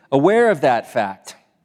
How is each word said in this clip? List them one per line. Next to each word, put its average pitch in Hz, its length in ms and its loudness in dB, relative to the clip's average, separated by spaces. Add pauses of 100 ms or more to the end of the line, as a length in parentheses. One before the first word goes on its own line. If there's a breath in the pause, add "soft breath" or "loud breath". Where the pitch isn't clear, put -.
(120)
aware 202 400 2
of 156 80 -2
that 123 320 0
fact. 98 460 -8 (280)